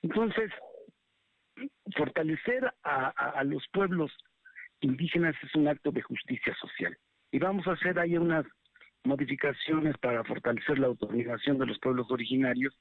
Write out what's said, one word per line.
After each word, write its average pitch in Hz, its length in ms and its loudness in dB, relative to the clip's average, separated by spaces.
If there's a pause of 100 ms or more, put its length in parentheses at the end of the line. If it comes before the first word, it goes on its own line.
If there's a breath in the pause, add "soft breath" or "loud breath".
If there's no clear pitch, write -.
Entonces, 214 480 0 (1400)
fortalecer 202 760 0 (100)
a, 139 320 0
a, 135 140 0 (100)
a 139 40 2
los 139 280 -2
pueblos 180 400 2 (680 loud breath)
indígenas 160 640 2
es 147 120 -12
un 151 120 6
acto 147 240 0
de 123 100 -2
justicia - 540 -6
social. - 420 -8 (340)
Y - 80 2
vamos 185 280 0
a 185 60 2
hacer 180 260 0
ahí 170 180 2
unas 165 280 4 (580 loud breath)
modificaciones 147 920 0
para 120 260 0
fortalecer 117 560 0
la 135 80 6
autonomización 120 680 0
de 131 80 2
los 113 140 -4
pueblos 127 320 0
originarios 127 680 0